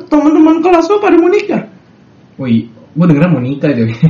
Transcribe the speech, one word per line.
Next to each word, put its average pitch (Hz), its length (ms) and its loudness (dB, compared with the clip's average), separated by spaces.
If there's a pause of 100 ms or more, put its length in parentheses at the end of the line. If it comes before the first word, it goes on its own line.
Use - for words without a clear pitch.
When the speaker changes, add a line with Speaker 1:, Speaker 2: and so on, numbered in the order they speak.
Speaker 1:
teman-teman 311 560 2
kelas 339 240 2
lu 415 160 -2
pada 330 160 2
mau 339 80 2
nikah. 359 400 -2 (720)
Speaker 2:
Woi, 117 320 -2
gue - 320 -8
dengernya 170 320 2
mau 127 80 -4
nikah, 135 260 -6
coy. 117 220 -2 (200)